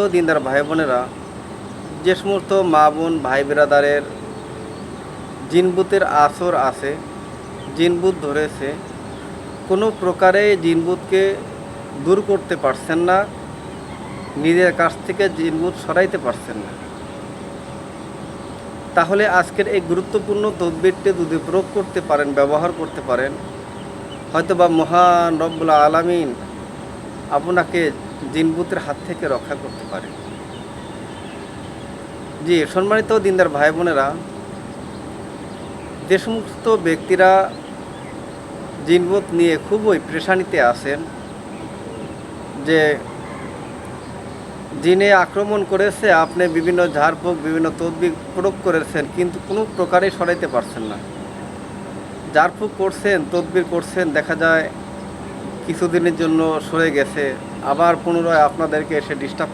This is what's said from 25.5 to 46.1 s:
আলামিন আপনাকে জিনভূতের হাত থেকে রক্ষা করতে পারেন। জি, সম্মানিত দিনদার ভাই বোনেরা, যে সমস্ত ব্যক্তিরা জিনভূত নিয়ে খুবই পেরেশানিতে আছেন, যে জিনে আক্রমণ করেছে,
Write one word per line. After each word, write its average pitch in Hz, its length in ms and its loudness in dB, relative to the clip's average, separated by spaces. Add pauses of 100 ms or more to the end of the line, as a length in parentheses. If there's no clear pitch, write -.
আলামিন 160 540 4 (1000)
আপনাকে 170 500 2 (500)
জিনভূতের 160 520 0
হাত 143 200 -6
থেকে 175 240 -8
রক্ষা 139 300 -2
করতে 120 320 -10
পারেন। 95 240 -8 (2250)
জি, 170 140 4 (140)
সম্মানিত 214 480 2
দিনদার 185 320 4
ভাই 147 220 4
বোনেরা, 156 360 2 (2000)
যে 190 120 4
সমস্ত 220 460 -6 (160)
ব্যক্তিরা 175 500 4 (1500)
জিনভূত 180 500 4
নিয়ে 170 200 4 (100)
খুবই 208 360 2
পেরেশানিতে 170 640 0
আছেন, 135 360 2 (1700)
যে 156 160 6 (2000)
জিনে 185 360 6
আক্রমণ 202 480 2
করেছে, 196 500 2